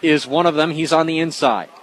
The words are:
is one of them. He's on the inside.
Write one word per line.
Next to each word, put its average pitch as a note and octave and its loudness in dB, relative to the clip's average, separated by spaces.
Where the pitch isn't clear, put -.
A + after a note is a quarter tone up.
is D3+ 2
one D3+ 0
of D#3+ 2
them. D#3 0
He's D#3 -2
on D#3+ 2
the D#3+ -2
inside. C3 -2